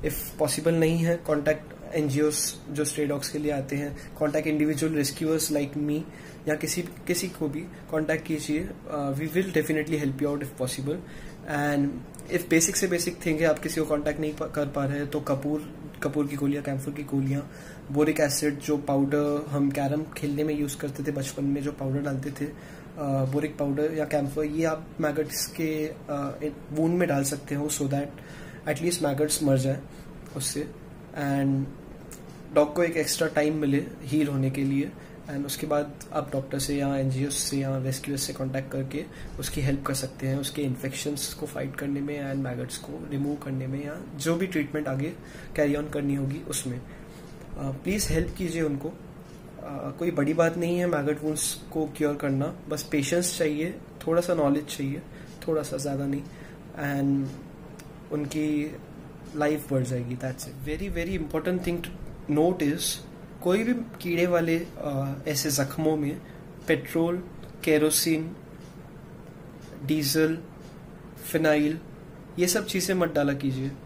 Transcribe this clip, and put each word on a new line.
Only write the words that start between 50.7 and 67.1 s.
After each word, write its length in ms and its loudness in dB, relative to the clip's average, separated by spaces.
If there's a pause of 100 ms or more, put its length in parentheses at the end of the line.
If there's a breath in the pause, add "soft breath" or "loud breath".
है 80 4
maggot 360 2
wounds 320 0
को 320 -2 (100)
cure 200 2
करना, 400 0 (120)
बस 140 -2
patience 560 2
चाहिए, 360 2 (320)
थोड़ा 140 6
सा 140 2
knowledge 320 4
चाहिए, 360 -2 (460 loud breath)
थोड़ा 140 2
सा, 140 -4
ज़्यादा 300 0
नहीं, 160 0 (560 loud breath)
and 540 2 (800)
उनकी 640 0 (600)
life 360 2
बढ़ 100 4
जाएगी, 340 -2
that's 280 -4
it। 240 -8
Very, 280 -2
very 320 0
important 400 0
thing 180 -2
to 40 -8 (480)
note 360 4
is, 80 -4 (600)
कोई 220 4
भी 100 4
कीड़े 520 0
वाले, 400 4 (180)
uh, 440 -2
ऐसे 220 2
जख्मों 460 2
में 240 0 (480 loud breath)
पेट्रोल, 560 2 (400)